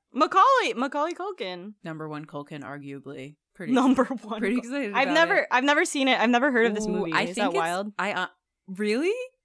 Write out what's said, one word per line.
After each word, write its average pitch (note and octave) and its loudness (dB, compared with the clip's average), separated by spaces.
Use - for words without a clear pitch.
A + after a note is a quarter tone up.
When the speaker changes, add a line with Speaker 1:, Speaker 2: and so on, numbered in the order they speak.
Speaker 1:
Macaulay, F#4+ 6
Macaulay D4 -2
Culkin. G#3 -10
Speaker 2:
Number D#3 -10
one D3+ -10
Culkin, D3 -12
arguably. C#3 -14
Pretty G3+ -6
Speaker 1:
Number B3+ 4
one A3 -8
Speaker 2:
pretty A3+ 0
Speaker 1:
Cul- A#3+ -6
Speaker 2:
excited A#3+ -6
Speaker 1:
I've C4 2
Speaker 2:
about - 0
Speaker 1:
never, E4+ 4
Speaker 2:
it. - -6
Speaker 1:
I've B3+ 2
never D4 4
seen C4+ 0
it. A#3+ 4
I've A3 4
never B3 4
heard A#3 4
of G#3+ 0
this G#3+ -4
Speaker 2:
Ooh, - -2
Speaker 1:
movie. F#3+ -2
Speaker 2:
I F3 2
Speaker 1:
Is F#3+ -2
Speaker 2:
think F3+ -8
Speaker 1:
that G3+ 0
Speaker 2:
it's, E3+ -2
Speaker 1:
wild? F3+ -2
Speaker 2:
I, F#3+ -2
uh, F3+ -4
really? G#3+ -2